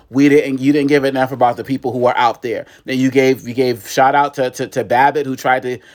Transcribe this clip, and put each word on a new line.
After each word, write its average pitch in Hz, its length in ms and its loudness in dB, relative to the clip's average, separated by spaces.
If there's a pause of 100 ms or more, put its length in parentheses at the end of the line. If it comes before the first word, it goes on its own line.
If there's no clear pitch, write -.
we 139 200 2
didn't, 135 320 2
you 139 100 2
didn't 143 160 2
give 143 160 2
an 135 140 -2
F 131 160 -2
about 120 240 0
the 110 80 -10
people 131 260 -6
who 123 140 0
are 123 100 2
out 117 280 0
there. 110 220 -6 (200)
Then 131 120 -4
you 131 140 0
gave, 131 340 2
you 117 80 -10
gave 123 320 -2
shout 139 300 2
out 143 200 0
to, 127 160 -2
to, 127 160 -8
to 117 180 -4
Babbitt, 139 400 2
who 131 100 -6
tried 127 280 -2
to 123 160 -8 (160)